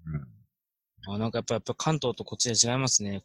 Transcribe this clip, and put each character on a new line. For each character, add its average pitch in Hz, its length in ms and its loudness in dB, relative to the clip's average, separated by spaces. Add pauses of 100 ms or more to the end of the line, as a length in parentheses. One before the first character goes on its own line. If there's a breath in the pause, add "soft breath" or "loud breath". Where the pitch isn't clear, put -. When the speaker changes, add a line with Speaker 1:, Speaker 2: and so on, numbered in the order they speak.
(1080)
Speaker 1:
う 98 40 -8
ん。 101 40 -4
Speaker 2:
あ、 104 40 -2
な 113 100 0
ん - 40 -6
か 117 60 -2
や 110 40 -2
っ - 20 -6
ぱ、 120 100 0
や 110 40 2
っ - 40 -12
ぱ - 120 -4
関 160 220 0
東 123 180 0
と - 80 -10
こ - 120 -12
っ - 40 -6
ち 123 100 2
で 113 60 2 (160)
違 123 40 2
い 131 40 2
ま 131 80 2
す - 160 2
ね。 101 220 -6